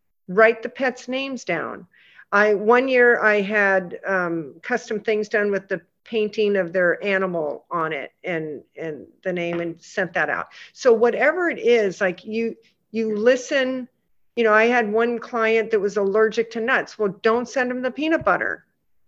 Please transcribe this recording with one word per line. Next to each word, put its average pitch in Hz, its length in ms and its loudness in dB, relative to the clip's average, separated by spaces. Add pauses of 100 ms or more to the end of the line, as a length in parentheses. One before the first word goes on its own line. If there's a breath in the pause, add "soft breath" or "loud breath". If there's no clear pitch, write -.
(280)
write 220 340 4
the 247 60 -6
pets' 254 400 -6
names 262 360 -6
down. 147 440 -6 (420 soft breath)
I, 208 240 4
one 233 320 4
year 247 340 4
I 208 200 4
had, 196 640 0
um, 170 560 -2
custom 226 380 -4
things 214 280 -2
done 208 220 0
with 196 160 -4
the 180 140 -6 (240)
painting 214 520 -2
of 175 160 -2
their 180 320 0
animal 185 640 -2
on 160 240 -4
it 139 200 -8 (100)
and, 156 400 -8 (180)
and 147 260 -10 (180)
the 185 80 -4
name 170 280 -4
and 170 220 -8
sent 185 300 -6
that 151 180 0
out. 87 160 -6 (260 loud breath)
So 247 200 4
whatever 247 580 2
it 208 80 -6
is, 226 420 2
like, 185 240 -2
you, 220 300 -4 (380 soft breath)
you 220 240 -2
listen, 254 720 0 (480)
you 233 80 2
know, 214 80 4
I 214 140 6
had 240 260 0
one 233 260 0
client 226 540 -2
that 214 80 2
was 202 160 -4
allergic 214 560 2
to 233 80 -6
nuts. 233 360 -2
Well, 208 260 -2
don't 233 260 2
send 247 240 -2
them 247 100 -6
the 247 80 -4
peanut 311 340 -2
butter. - 380 0 (460)